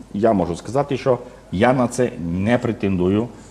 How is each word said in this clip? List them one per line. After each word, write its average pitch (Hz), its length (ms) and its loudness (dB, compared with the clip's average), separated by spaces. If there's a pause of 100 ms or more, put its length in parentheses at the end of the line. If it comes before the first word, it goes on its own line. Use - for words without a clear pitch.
(140)
Я 110 180 2
можу 85 240 0
сказати, 131 400 -4
що 120 220 0 (340)
я 113 200 4
на 127 160 2
це 123 220 0 (220)
не 104 260 2
претендую, 101 720 0 (220)